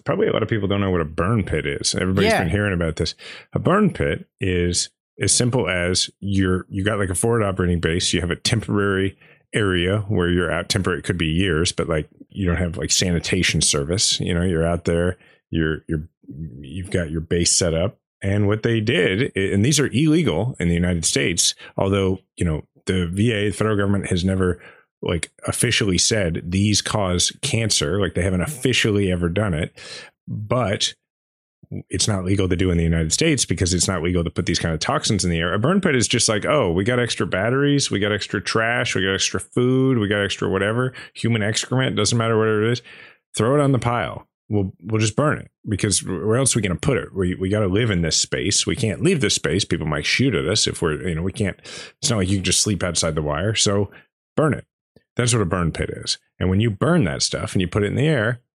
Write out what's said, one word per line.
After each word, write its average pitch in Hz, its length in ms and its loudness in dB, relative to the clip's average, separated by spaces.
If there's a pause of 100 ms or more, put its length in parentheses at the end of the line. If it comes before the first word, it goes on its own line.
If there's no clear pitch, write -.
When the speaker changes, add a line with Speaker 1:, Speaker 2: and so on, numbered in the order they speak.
Speaker 1:
probably - 260 0
a - 40 0
lot 110 120 2
of 110 60 -2
people 101 200 0
don't 98 100 2
know 98 120 2
what 87 100 2
a 78 40 -2
burn 87 380 0
pit 76 220 -2
is. 71 280 -2
Everybody's 95 380 2
Speaker 2:
Yeah. 175 120 2
Speaker 1:
been 82 80 -2
hearing 101 220 0
about 85 220 0
this. - 200 -4 (360)
A - 80 0
burn 185 320 4
pit - 360 -2 (120)
is 90 500 0 (320)
as 101 120 2
simple 120 340 2
as 90 420 0 (120)
you're, 95 480 2
you 98 160 -2
got, 104 140 0
like, 95 100 0
a 95 60 -2
forward 117 280 2
operating 90 380 0
base. 85 320 0
You 87 80 2
have 87 100 -2
a - 60 -4
temporary 101 800 0 (360)
area 98 540 2
where 90 220 2
you're 87 200 2
at. 85 200 -4
Temporary, 90 300 0
it - 40 -10
could 95 140 -2
be 85 100 0
years, 85 460 0
but, 80 160 -4
like, 78 180 -2 (220)
you 98 160 -6
don't 85 100 2
have, 85 220 -2
like, 69 140 -4
sanitation 87 680 0
service. 76 600 0
You 92 120 -2
know, 87 100 0
you're 82 220 2
out 85 200 -2
there, 87 320 0 (320)
you're, 78 400 -2
you're, 78 180 -4 (540)
you've 87 300 -12
got 85 200 -2
your 82 80 -4
base 85 320 0
set 85 220 2
up. 87 240 -2 (240)
And 101 260 0
what 110 160 0
they 113 180 2
did, 117 560 0
and 98 260 2
these 147 160 2
are 127 80 2
illegal 135 720 2
in 87 80 0
the 87 60 2
United 87 320 0
States, 131 500 0 (220)
although, 98 420 2 (160)
you - 80 -2
know, 80 220 0 (200)
the 90 220 0
V 101 240 2
A, 104 140 0
the 101 100 -2
federal 107 220 0
government, 101 320 0
has 90 160 0
never, 92 360 2 (400)
like, - 300 -4 (160)
officially 110 500 0
said 87 460 0
these 98 380 2
cause 90 500 0 (100)
cancer. 101 600 0
Like, 85 140 -2
they - 60 0
haven't 92 200 0
officially 104 680 0
ever 87 200 0
done 98 240 0
it, 78 200 -4 (540)
but 107 640 -2 (960)
it's - 200 -2
not 95 160 -2
legal 95 240 2
to 90 80 0
do 92 140 2
in 85 60 2
the 82 60 2
United 82 300 0
States 156 320 2
because 92 280 0
it's 85 140 0
not 90 160 -2
legal 87 220 0
to 80 40 -4
put 85 180 -4
these 85 120 0
kind 82 140 -2
of 78 80 -4
toxins 120 420 -2
in 87 80 0
the 82 80 0
air. 85 140 -2
A 107 60 0
burn 175 200 2
pit 160 160 2
is 113 120 2
just 120 200 0
like, 107 160 0
"Oh, 104 300 2
we 95 100 2
got 123 160 0
extra 113 260 -2
batteries, 131 640 0
we 104 100 -2
got 104 120 0
extra 101 300 -4
trash, 117 540 0
we 92 80 0
got 95 100 2
extra - 260 -2
food, 127 580 2
we 104 120 2
got 104 120 2
extra 101 280 -2
whatever, 110 420 0 (220)
human 117 280 0
excrement, 123 540 -2
doesn't 107 220 0
matter 113 200 2
what 110 120 2
it 107 200 2
is, 120 120 -2 (520)
throw 123 220 2
it 147 80 4
on 139 80 4
the 123 80 2
pile. 113 460 -2 (260)
We'll, 101 300 0
we'll 110 180 -2
just 110 160 0
burn 131 220 2
it - 140 -14 (160)
because 104 360 0
where 95 340 -2
else 131 180 2
are - 20 0
we 104 60 -2
gonna 90 120 0
put 123 220 0
it? - 160 -6
We, 92 220 0
we 95 140 -2
gotta 104 180 2
live 107 240 2
in 87 100 2
this 80 160 0
space. - 480 -2
We 85 100 -2
can't 104 280 -2
leave 175 180 2
this 98 140 2
space. 82 280 0
People 80 220 -2
might 76 220 -2
shoot 123 260 2
at 71 140 0
us 107 180 0
if - 160 -4
we're, 78 260 -2
you 87 60 -2
know, 78 80 -4
we 95 100 -4
can't, - 280 -4 (420)
it's - 80 0
not 117 80 0
like 92 120 2
you 101 80 2
can 90 80 -4
just 92 160 2
sleep 104 200 0
outside 85 320 0
the 78 80 -2
wire. 76 320 -2
So 104 380 0 (440)
burn 139 200 2
it." - 100 -10 (500)
That's 120 180 0
what 110 100 2
a - 20 -2
burn 85 260 0
pit - 200 -4
is. - 260 -8 (220)
And 92 100 0
when 95 120 2
you 117 100 2
burn 147 320 2
that 71 180 -2
stuff - 320 -4
and 98 80 0
you 87 60 0
put 107 160 0
it 98 80 -2
in 95 40 -2
the 135 120 2
air, 123 340 0 (180)